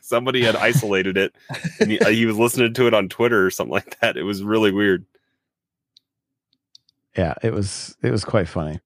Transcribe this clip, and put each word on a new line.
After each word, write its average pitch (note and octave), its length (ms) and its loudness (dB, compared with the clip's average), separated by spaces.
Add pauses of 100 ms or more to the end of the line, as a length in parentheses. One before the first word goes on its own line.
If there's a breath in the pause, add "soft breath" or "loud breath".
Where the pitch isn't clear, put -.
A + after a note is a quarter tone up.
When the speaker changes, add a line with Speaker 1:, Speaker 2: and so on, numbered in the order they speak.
Speaker 1:
Somebody B2 400 0
had A2 120 2
isolated G2 600 0
it, F#2+ 160 0 (460 loud breath)
and G#3+ 100 4
he, G#2+ 100 0
uh, G2+ 100 4
he A2+ 180 2
was G#2+ 100 -2
listening A#2 380 2
to B2+ 100 2
it A#2 80 4
on G2 160 2
Twitter A#2 340 2
or F#2 60 2
something C2 240 -6
like - 260 -6
that. A2+ 160 0
It - 80 -6
was G2 200 -6
really G#2+ 280 2
weird. G2 340 0 (2000)
Speaker 2:
Yeah, F2 160 0 (100)
it A2+ 100 0
was, - 480 -8
it A#2+ 100 0
was A2 140 -2
quite F#2+ 220 0
funny. D#2 380 -6